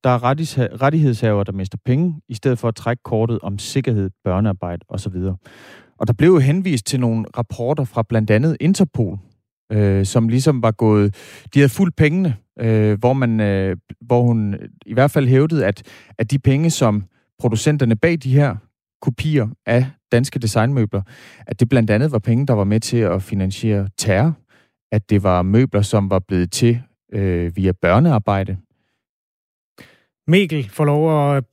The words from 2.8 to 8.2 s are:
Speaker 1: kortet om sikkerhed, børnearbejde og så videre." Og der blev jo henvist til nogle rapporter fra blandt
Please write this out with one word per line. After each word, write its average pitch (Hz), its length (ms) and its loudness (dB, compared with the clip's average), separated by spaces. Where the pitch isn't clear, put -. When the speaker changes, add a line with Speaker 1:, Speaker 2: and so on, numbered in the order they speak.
Speaker 1:
kortet 113 380 -2
om 98 180 -8
sikkerhed, 110 500 -2
børnearbejde 92 680 -2
og 95 100 -8
så 104 100 -8
videre." 92 280 -6
Og 113 100 -4
der 120 60 2
blev 160 160 4
jo 175 100 6
henvist 147 460 0
til 131 140 -4
nogle 113 260 -2
rapporter 127 460 -4
fra 117 200 -4
blandt 110 280 0